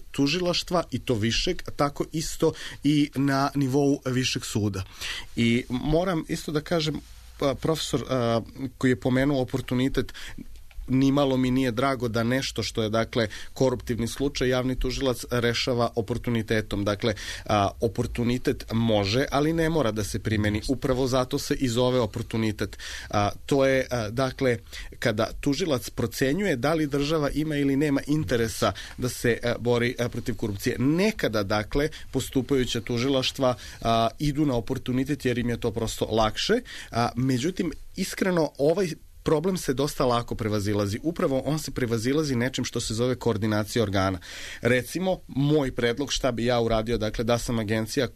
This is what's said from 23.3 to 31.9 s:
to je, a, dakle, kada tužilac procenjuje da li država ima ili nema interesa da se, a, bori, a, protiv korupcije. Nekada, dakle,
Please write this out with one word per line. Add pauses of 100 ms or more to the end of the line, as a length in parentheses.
to
je,
a,
dakle, (420)
kada
tužilac
procenjuje
da
li
država
ima
ili
nema
interesa (240)
da
se,
a,
bori,
a,
protiv
korupcije.
Nekada,
dakle, (200)